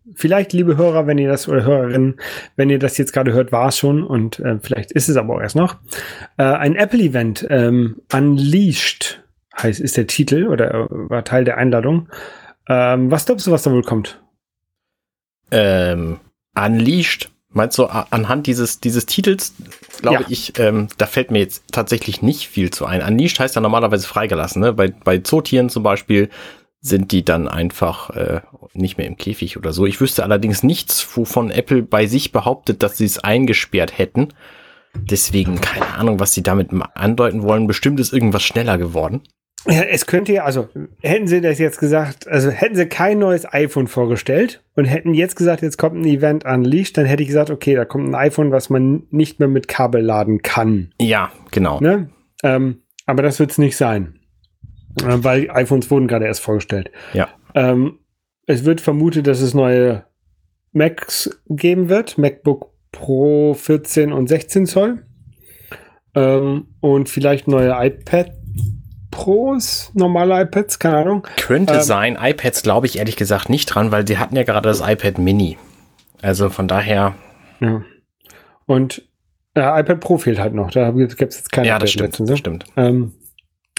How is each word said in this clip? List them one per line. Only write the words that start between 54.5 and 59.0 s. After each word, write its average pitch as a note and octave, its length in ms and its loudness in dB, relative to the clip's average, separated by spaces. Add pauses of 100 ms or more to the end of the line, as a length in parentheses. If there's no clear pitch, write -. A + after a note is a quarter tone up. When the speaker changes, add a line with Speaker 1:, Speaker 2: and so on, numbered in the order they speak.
Speaker 1:
Äh, B2 240 0
weil C3+ 260 2
iPhones B2+ 400 0
wurden C3+ 180 4
gerade A2 180 0
erst G#2+ 160 -4
vorgestellt. G2+ 480 -4 (240)
Speaker 2:
Ja. F#2+ 160 0 (240)
Speaker 1:
Ähm, B2+ 460 2 (460)
es C3+ 200 0
wird D#3+ 160 2
vermutet, D#3 440 0